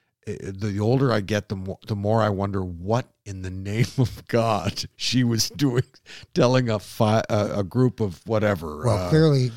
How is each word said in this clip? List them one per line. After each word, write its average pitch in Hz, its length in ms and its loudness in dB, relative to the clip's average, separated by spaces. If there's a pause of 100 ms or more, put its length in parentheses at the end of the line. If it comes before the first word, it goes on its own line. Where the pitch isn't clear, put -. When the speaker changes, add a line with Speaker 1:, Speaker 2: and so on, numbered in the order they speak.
(260)
Speaker 1:
I, 107 140 -8
the 98 380 -6
older 123 340 2
I 107 80 2
get, 104 280 -4
the 101 80 -6
mo-, 95 320 -8
the 110 80 -2
more 107 260 2
I 107 60 2
wonder 98 360 -2
what 92 440 -4 (180)
in 95 160 -10
the 92 80 -8
name 101 420 -2
<laughs> - 60 -2
of - 300 0
God 113 560 0 (120)
she 127 280 0
was 113 260 0
doing, 131 320 0 (500)
telling 127 380 4
a 107 80 0
fi-, 110 500 2
a, 104 300 0
a 101 60 -2
group 120 340 0
of 98 280 -4
whatever, 98 600 -2
Speaker 2:
Well, 107 100 4 (100)
Speaker 1:
uh, - 40 -4
Speaker 2:
clearly 147 460 4